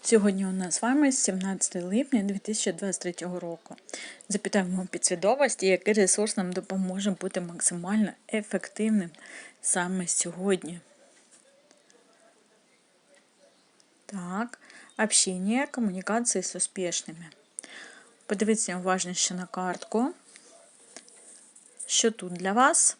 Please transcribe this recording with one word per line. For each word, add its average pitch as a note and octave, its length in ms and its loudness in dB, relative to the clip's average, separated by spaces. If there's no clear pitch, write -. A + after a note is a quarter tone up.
Сьогодні G3 440 4
у F#3+ 60 -2
нас F#3+ 240 -2
з - 60 -4
вами C4+ 300 4
сімнадцяте F#3+ 680 -2
липня G#3 420 2
дві G3 140 -2
тисячі G#3+ 340 -2
двадцять F#3 300 -4
третього F3 380 -6
року. E3+ 360 -10
Запитаємо F#3 640 0
підсвідомості, G3 760 2
який F#3+ 260 4
ресурс G#3 440 4
нам F3+ 160 -2
допоможе F#3+ 580 -2
бути F#3 300 -4
максимально F3 680 0
ефективним G#3 760 0
саме F#3 460 0
сьогодні. F3+ 720 -2
Так, G3 540 -8
общення, G#3+ 680 2
комунікації G#3 760 0
з - 120 -6
успішними. E3+ 680 -4
Подивіться G#3 520 0
уважніше F3+ 560 0
на F3+ 120 -6
картку, F#3 680 -2
що - 260 2
тут F#3 220 -8
для F#3 200 -2
вас. C4+ 460 4